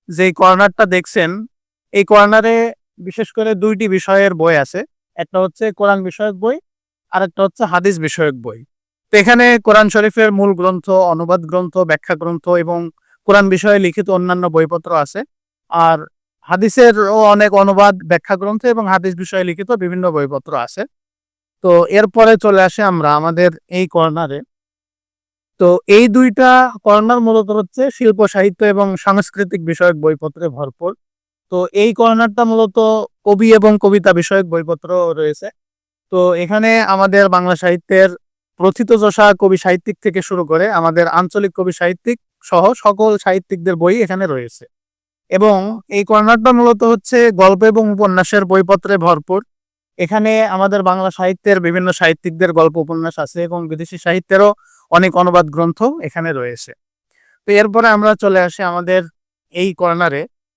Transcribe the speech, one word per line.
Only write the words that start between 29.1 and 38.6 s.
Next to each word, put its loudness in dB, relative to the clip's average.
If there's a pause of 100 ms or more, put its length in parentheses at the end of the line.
বিষয়ক 0
বইপত্রে -6
ভরপুর। -10 (540)
তো -4
এই 0
কর্নারটা 0
মূলত 0 (180)
কবি 2
এবং 4
কবিতা 2
বিষয়ক -2
বইপত্র -6 (240)
রয়েছে। -6 (640)
তো 2
এখানে 0
আমাদের 2
বাংলা 0
সাহিত্যের 2 (500)
প্রথিতযশা 2